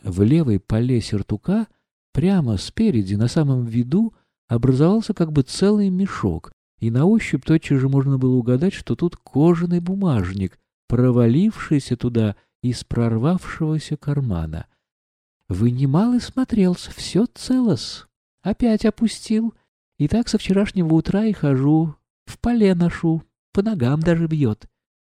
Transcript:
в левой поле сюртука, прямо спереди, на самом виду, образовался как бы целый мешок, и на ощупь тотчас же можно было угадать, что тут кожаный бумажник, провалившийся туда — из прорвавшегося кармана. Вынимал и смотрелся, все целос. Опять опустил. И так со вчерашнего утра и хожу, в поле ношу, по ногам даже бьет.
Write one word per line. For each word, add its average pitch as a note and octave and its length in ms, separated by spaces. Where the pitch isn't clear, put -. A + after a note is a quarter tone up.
в F#2+ 180
левой B2 380
поле A#2+ 400
сюртука, G#2+ 640
прямо C#3+ 460
спереди, G#2+ 580
на A2+ 100
самом C3+ 380
виду, B2 500
образовался C#3 680
как D#3+ 200
бы D3+ 100
целый G3+ 480
мешок, F3+ 600
и A2+ 140
на C3 120
ощупь G3+ 400
тотчас D#3 360
же C3+ 80
можно C3+ 280
было B2+ 200
угадать, B2+ 380
что - 200
тут E3+ 220
кожаный E3+ 640
бумажник, A#2+ 760
провалившийся B2 1080
туда — A2+ 400
из B2 160
прорвавшегося D3 1120
кармана. F2+ 720
Вынимал C3+ 640
и A#3+ 60
смотрелся, G3+ 720
все - 360
целос. - 800
Опять A3 420
опустил. A3 720
И D3 100
так A#3 200
со - 80
вчерашнего F#3+ 560
утра F#3+ 320
и A3 80
хожу, D3 600
в - 120
поле A3 360
ношу, E3+ 480
по G3 100
ногам D#3 380
даже E3 260
бьет. D3 400